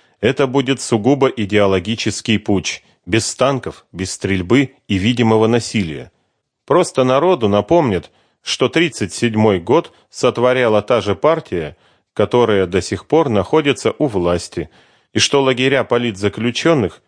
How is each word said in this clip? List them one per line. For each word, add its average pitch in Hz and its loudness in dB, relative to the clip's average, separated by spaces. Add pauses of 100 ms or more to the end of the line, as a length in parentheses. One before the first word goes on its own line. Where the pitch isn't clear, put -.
(200)
Это 131 0
будет 127 -2
сугубо 127 2
идеологический 104 0
путч, - -4 (240)
без 110 -2
танков, 131 -2
без 92 -6
стрельбы 95 0 (140)
и 101 -2
видимого 110 2
насилия. 92 -4 (540)
Просто 147 0
народу 135 2
напомнят, 104 0 (300)
что - -2
тридцать 147 -2
седьмой 110 2
год 123 0 (160)
сотворяла 120 2
та 117 0
же 95 -2
партия, 95 -2 (360)
которая 107 2
до 90 -2
сих - -8
пор 151 2
находится 120 0
у 147 0
власти, 87 -4 (440)
и 120 -2
что 139 2
лагеря 131 0
политзаключённых 117 -2